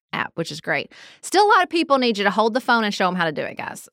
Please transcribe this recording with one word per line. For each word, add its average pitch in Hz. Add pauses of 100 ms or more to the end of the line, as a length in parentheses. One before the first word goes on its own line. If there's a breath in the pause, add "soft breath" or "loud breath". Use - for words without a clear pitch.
(120)
app, -
which 160
is 151
great. 151 (300 loud breath)
Still, 403
a -
lot 415
of -
people 330
need 240
you 202
to 196
hold 214
the 247
phone 233
and 208
show 190
'em 180
how 180
to 160
do -
it, -
guys. -